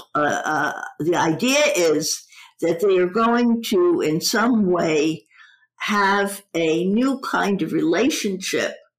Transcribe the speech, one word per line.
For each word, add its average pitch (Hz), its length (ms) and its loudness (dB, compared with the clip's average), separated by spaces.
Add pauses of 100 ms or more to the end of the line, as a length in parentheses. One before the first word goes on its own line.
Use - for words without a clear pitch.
(140)
a, 147 60 -2
a, 147 680 -2 (140)
the 160 160 0
idea 165 460 0 (120)
is 156 480 0 (380)
that 170 220 -2
they 196 160 2
are 180 100 2
going 233 600 2
to, 175 340 2
in 156 180 0
some 214 500 0
way, 160 560 0 (520)
have 202 680 0 (100)
a 165 300 0
new 254 380 0
kind 185 400 -2
of 160 100 -4
relationship 170 1000 -2 (260)